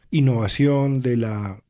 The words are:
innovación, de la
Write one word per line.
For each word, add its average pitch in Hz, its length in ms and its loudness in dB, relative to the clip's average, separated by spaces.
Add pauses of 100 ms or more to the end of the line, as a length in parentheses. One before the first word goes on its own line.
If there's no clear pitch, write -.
(100)
innovación, 139 920 2
de 123 160 0
la 104 540 -4